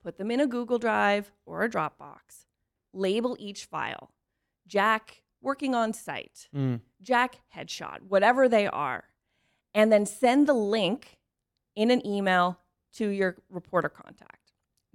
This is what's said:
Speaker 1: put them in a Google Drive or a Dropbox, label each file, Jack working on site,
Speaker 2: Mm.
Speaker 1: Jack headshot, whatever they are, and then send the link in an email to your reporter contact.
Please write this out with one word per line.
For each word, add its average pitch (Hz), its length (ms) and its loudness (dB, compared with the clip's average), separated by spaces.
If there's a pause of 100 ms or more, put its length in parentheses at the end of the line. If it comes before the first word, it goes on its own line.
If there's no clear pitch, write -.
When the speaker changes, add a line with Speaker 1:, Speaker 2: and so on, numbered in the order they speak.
Speaker 1:
put 170 160 -14
them 208 120 -6
in 240 100 0
a 302 60 4
Google 240 320 -4
Drive 208 540 0 (140)
or 165 160 -6
a 233 80 -2
Dropbox, - 760 -10 (460)
label 208 460 -2
each 202 260 -14
file, - 460 -10 (560)
Jack 214 560 -2 (180)
working 269 340 -4
on 226 180 0
site, - 640 -14
Speaker 2:
Mm. 131 260 -2 (200)
Speaker 1:
Jack 247 400 -2 (160)
headshot, - 520 -14
whatever 226 400 4
they 214 180 4
are, 127 380 -6 (680)
and 220 200 4
then 208 120 6
send 262 420 2
the 294 80 2
link 208 640 -2 (560)
in 220 160 2
an 247 160 2
email 185 520 0 (360)
to 214 140 -2
your 196 280 -2 (120)
reporter - 400 -2
contact. - 480 -18 (580)